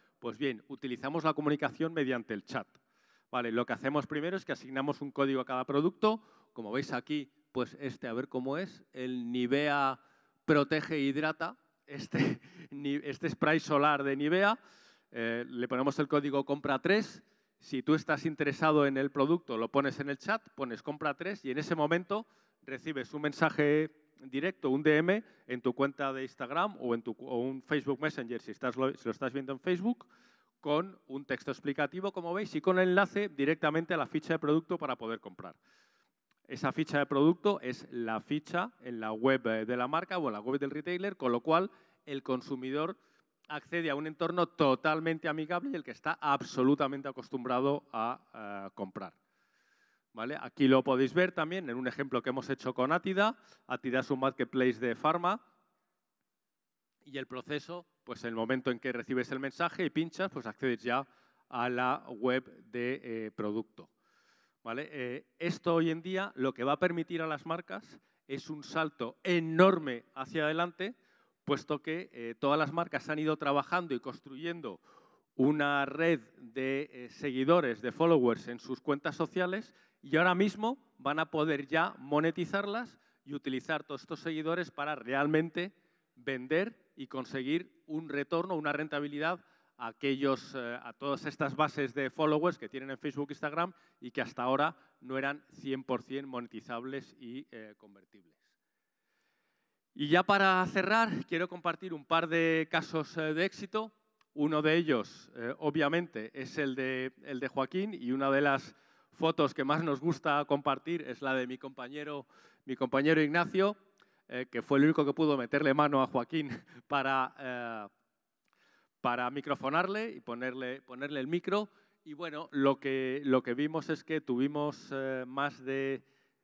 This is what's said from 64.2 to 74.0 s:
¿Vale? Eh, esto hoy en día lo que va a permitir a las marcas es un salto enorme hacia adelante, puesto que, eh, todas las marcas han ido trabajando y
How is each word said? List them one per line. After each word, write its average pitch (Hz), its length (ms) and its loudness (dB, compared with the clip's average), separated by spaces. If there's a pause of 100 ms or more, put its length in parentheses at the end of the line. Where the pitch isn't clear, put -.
¿Vale? 117 300 -8
Eh, 131 360 -8 (120)
esto 170 360 0
hoy 165 140 4
en 160 120 -2
día 185 340 -4
lo 131 180 0
que 120 120 -4
va 139 80 2
a - 60 0
permitir 170 420 -2
a 160 60 -4
las 127 180 -6
marcas 175 560 -8 (260)
es 139 220 -8
un 151 140 -10
salto 147 600 -4
enorme 165 800 4 (120)
hacia 135 280 -4
adelante, 170 520 -2 (500)
puesto 139 360 -2
que, 165 300 -6
eh, 117 260 -10
todas 143 220 2
las 151 140 0
marcas - 340 -2
han 156 120 -2
ido 156 180 2
trabajando 147 560 0
y 120 80 -2